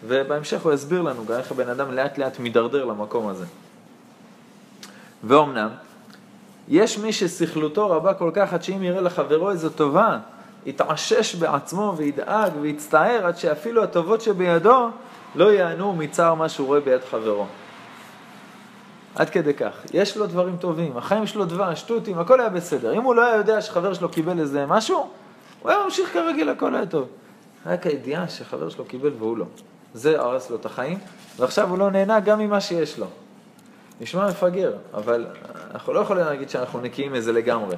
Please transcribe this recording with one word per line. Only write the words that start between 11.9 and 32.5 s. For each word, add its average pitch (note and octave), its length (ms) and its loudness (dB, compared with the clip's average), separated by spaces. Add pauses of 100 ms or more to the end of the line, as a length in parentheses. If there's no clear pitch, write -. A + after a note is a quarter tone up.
וידאג D#3+ 540 0 (100)
ויצטער D#3 640 2
עד F3 120 0
שאפילו G#3 460 0
הטובות F#3 380 2
שבידו F#3+ 680 4 (460)
לא F3+ 160 8
ייהנו F#3 420 2
מצער E3 400 2
מה D#3+ 160 0
שהוא C#3+ 180 -4
רואה C#3+ 120 4
ביד B2+ 220 2 (100)
חברו. G#2+ 340 -2 (1700)
עד D#3 140 2
כדי D3 240 0
כך. A#2+ 200 -4 (200)
יש G3+ 240 0
לו G#3+ 100 -2
דברים F3+ 300 -2
טובים, E3 400 -4
החיים G3+ 300 -2
שלו G3+ 180 -4
דבש, F3 360 -4
תותים, G#3+ 380 -4
הכל A#3+ 200 6
היה A#3 100 0
בסדר. D3+ 480 -2
אם A#3 60 -2
הוא B3+ 120 4
לא A#3 100 6
היה A#3 100 2
יודע G#3+ 260 2
שחבר F#3 320 -2
שלו E3+ 160 -4
קיבל E3+ 300 -2
איזה C#3+ 260 -2
משהו, A3 440 2 (520)
הוא - 100 0
היה G4+ 140 2
ממשיך F#4 280 -2
כרגיל, D#4+ 360 0
הכל C4 260 -2
היה A#3+ 100 -2
טוב. D#3+ 220 -4 (580)
רק F3 220 -2
הידיעה D#3 400 -4
שחבר B2+ 420 -10
שלו C3 160 -12
קיבל C3+ 340 -2
והוא A2+ 180 -2
לא. F2+ 80 -4 (480)
זה C#3+ 260 2
הרס B2+ 300 -2
לו A#2 60 -6
את G#2+ 100 -8
החיים, C3+ 340 -6 (380)
ועכשיו C3 320 2
הוא F3+ 80 0
לא G3 140 2
נהנה G3 280 4
גם G#3 200 2
ממה G#3 220 0